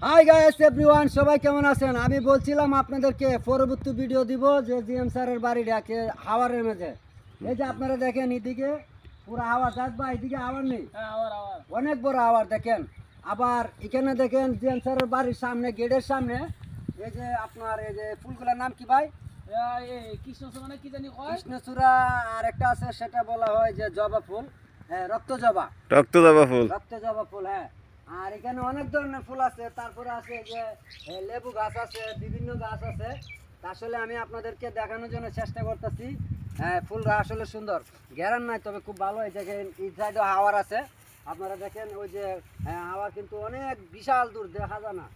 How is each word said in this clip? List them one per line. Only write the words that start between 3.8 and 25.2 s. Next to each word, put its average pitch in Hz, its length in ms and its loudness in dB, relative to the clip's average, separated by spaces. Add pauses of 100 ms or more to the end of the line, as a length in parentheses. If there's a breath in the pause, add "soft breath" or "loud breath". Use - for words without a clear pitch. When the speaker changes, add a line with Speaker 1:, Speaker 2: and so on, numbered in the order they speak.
Speaker 1:
ভিডিও 262 320 0
দিব 247 200 -2 (180)
যে 247 200 -2
জিএম 247 280 -2
স্যারের 247 300 -2
বাড়ি 240 240 0
ডাকে 220 360 -2 (180)
হাওয়ারের 240 460 0
মাঝে। 180 280 -4 (560)
এই 247 80 -2
যে 247 80 -2
আপনারা 262 340 -4
দেখেন 254 340 0
এদিকে 247 380 -4 (560)
পুরো 233 160 -8
হাওয়া, 240 300 2
যাক 247 260 -4
ভাই, 262 180 -4
এদিকে 254 220 -6
হাওয়ার 262 280 -6
নেই। 233 280 -2
Speaker 2:
হ্যাঁ, 220 160 -10
হাওয়ার, 220 220 -4
হাওয়ার। 202 280 -10 (100)
Speaker 1:
অনেক 269 320 -2
বড় 262 160 0
হাওয়ার 233 300 4
দেখেন। 220 340 -2 (420)
আবার 240 400 0 (180)
এখানে 262 340 0
দেখেন 254 380 2
জিএম 247 260 0
স্যারের 262 260 0
বাড়ির 247 380 -2
সামনে, 247 280 -4
গেটের 240 300 -2
সামনে, 247 360 -2 (680)
এই 226 60 -10
যে 240 220 -10
আপনার 220 460 -6
এই 214 140 -8
যে 208 120 -10 (160)
ফুলগুলোর 247 360 -4
নাম 254 200 -6
কি 247 80 -18
ভাই? 262 200 4
Speaker 2:
এ, 294 60 -12 (840)
এ, 247 40 -10 (280)
কৃষ্ণচূড়া 262 420 -16
না 285 80 -14
কি 277 140 -18
জানি 269 280 -12
কয়? 285 140 -10
Speaker 1:
কৃষ্ণচূড়া, 254 580 0 (480)
আর 226 80 -4
একটা 226 240 -2
আছে, 247 220 -2
সেটা 233 320 -6
বলা 226 220 -2
হয় 220 280 2
যে 214 120 -6 (100)
জবা 208 240 0
ফুল, 208 260 -10 (420)
হ্যাঁ, 185 200 -6
রক্ত 220 260 -4